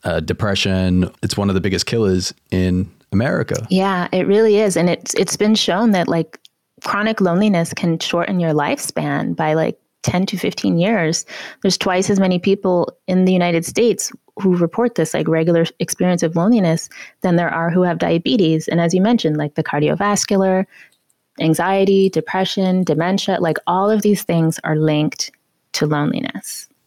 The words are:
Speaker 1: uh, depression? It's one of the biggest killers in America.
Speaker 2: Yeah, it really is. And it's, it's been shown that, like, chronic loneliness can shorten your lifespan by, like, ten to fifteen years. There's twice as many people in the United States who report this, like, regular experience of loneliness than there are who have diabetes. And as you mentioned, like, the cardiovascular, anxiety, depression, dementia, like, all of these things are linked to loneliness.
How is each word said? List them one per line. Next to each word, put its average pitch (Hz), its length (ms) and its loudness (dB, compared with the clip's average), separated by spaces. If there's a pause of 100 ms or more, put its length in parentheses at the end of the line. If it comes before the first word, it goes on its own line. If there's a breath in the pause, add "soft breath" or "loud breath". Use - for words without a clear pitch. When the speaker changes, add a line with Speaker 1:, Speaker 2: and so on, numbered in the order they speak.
Speaker 1:
uh, 82 160 -2
depression? 92 920 0 (100)
It's - 160 -4
one 101 100 0
of 98 60 0
the 92 80 0
biggest 95 240 -2
killers 95 480 0 (160)
in 92 400 0 (220)
America. 127 580 -2
Speaker 2:
Yeah, 185 420 0
it 185 140 0
really 208 320 4
is. 202 180 2
And 175 140 2
it's, - 240 -4
it's - 240 -2
been 214 160 2
shown 214 380 2
that, 180 160 0
like, 170 320 -4 (440)
chronic 214 380 -2
loneliness 180 540 2
can 170 240 0
shorten 175 400 -2
your 165 140 0
lifespan 151 840 -4
by, 156 180 0
like, - 260 -2 (220)
ten 180 240 0
to 190 120 -6
fifteen 190 420 -2
years. 180 440 0 (380 loud breath)
There's 190 160 0
twice 190 320 0
as 196 100 2
many 185 200 2
people 185 580 0 (100)
in 185 180 2
the 185 80 4
United 175 300 2
States - 480 0 (300)
who 185 160 4
report 214 380 0
this, 160 180 -2
like, 160 140 -2
regular 165 380 2 (140)
experience 180 440 -2
of 165 120 -2
loneliness 175 540 2 (320 loud breath)
than 180 140 2
there 170 140 2
are 165 200 -2
who 180 140 2
have 170 160 0
diabetes. 170 680 0
And 170 140 0
as 170 140 2
you 185 60 2
mentioned, 208 360 2
like, 147 160 -4
the 160 100 -2
cardiovascular, 190 1000 0 (760 loud breath)
anxiety, 190 680 2
depression, 185 760 0
dementia, 175 560 0
like, 160 180 0 (100)
all 190 240 2
of 214 100 2
these 208 220 2
things 165 400 0
are 156 140 -2
linked 151 520 0 (420)
to - 140 -2
loneliness. - 840 -4 (200)